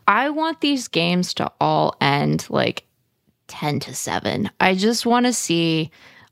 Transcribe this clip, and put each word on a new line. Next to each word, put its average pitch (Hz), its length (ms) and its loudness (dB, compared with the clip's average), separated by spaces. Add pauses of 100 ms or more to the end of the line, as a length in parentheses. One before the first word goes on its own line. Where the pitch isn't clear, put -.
I 226 220 2
want 311 320 -2
these 277 260 0
games 175 480 0
to - 160 -4 (120)
all 156 380 2
end, 147 500 0
like, 123 340 -2 (640)
ten 147 340 -4
to 127 140 -12
seven. - 560 -4 (100)
I 185 140 4
just 220 320 0
wanna 240 260 2
see 165 580 0 (420)